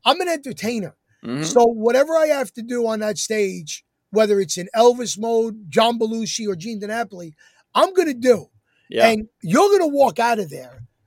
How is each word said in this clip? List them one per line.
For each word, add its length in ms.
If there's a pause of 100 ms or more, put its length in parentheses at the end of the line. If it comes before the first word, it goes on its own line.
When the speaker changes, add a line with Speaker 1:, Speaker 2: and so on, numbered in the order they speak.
Speaker 1:
I'm 160
an 80
entertainer. 680 (280)
Speaker 2:
Mm-hmm. 200
Speaker 1:
So 220
whatever 500
I 120
have 260
to 80
do 240
on 140
that 160
stage, 680 (260)
whether 300
it's 180
in 160
Elvis 460
mode, 500
John 300
Belushi, 480
or 80
Gene 240
DiNapoli, 540 (400)
I'm 200
gonna 200
do. 320 (420)
Speaker 2:
Yeah. 200
Speaker 1:
And 200 (140)
you're 280
gonna 220
walk 260
out 220
of 100
there 320 (240)